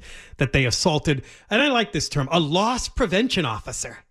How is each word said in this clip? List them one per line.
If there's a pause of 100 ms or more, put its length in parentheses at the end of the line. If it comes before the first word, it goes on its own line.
(360)
that
they
assaulted, (240)
and
I
like
this
term,
a
loss
prevention
officer. (120)